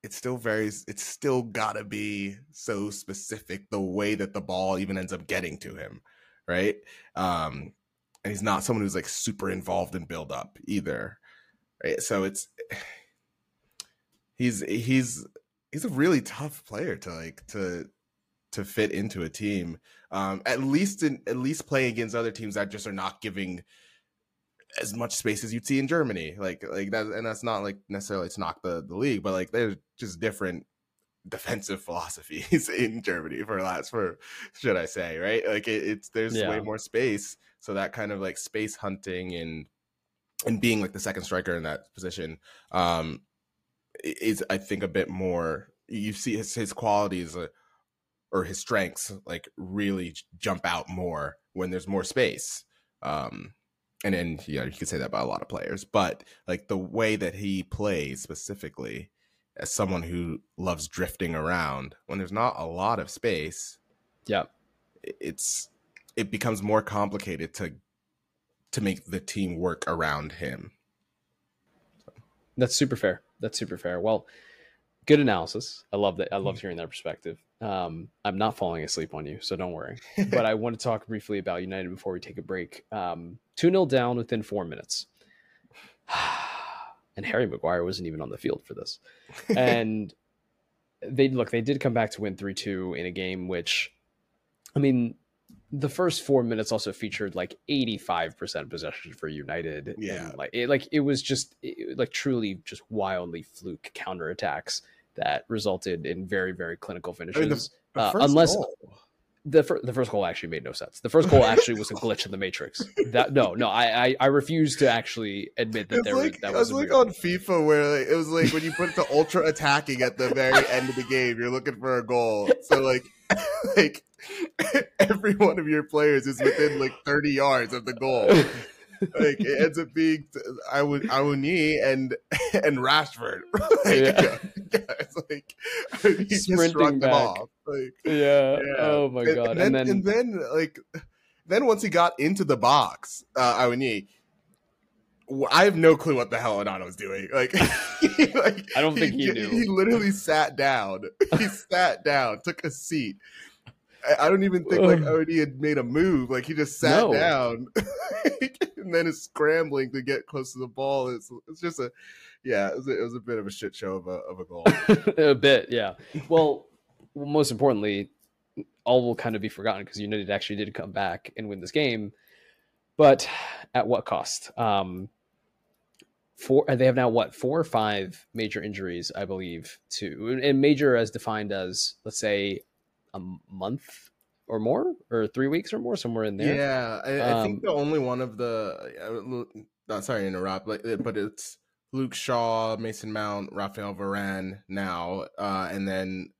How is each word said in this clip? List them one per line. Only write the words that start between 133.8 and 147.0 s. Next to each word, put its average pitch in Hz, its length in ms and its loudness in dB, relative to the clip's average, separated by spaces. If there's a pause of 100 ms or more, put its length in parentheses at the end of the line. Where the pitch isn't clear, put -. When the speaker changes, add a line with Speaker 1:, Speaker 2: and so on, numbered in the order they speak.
Speaker 1:
Like, 185 100 8
Speaker 2:
Yeah. - 420 6 (320)
Speaker 1:
<laughs> - 300 -2
it's - 160 -8 (140)
like, - 260 -10 (460)
<laughs> 202 160 8
he 196 80 0
just 202 200 0
Speaker 2:
Sprinting 170 260 6
Speaker 1:
shrugged 147 300 4
them 131 100 6
Speaker 2:
back. - 20 8
Speaker 1:
off. 117 360 2 (180)
Like, 135 260 -6 (120)
Speaker 2:
Yeah. 143 540 6
Speaker 1:
yeah. 139 200 -2
Speaker 2:
Oh 147 340 4
my 123 80 0
Speaker 1:
And, 117 140 4
Speaker 2:
God. 117 220 2
Speaker 1:
and 185 180 6
then, 131 120 2
Speaker 2:
And 180 160 2
then 202 140 4
Speaker 1:
and 240 160 0
then, 151 180 -4
like, 160 280 0 (640)
then 214 220 4
once 214 160 4
he 214 60 0
got 170 300 4
into 190 240 2
the 135 140 4
box, 120 640 4 (120)
uh, 123 240 4
Awoniyi, 120 480 2 (1200)
w-, 135 220 0
I 170 140 10
have 196 120 6
no 160 180 10
clue 156 200 0
what 120 160 0
the 117 80 0
hell 110 240 2
Onana 95 200 -4
was 90 120 -12
doing. 98 360 -8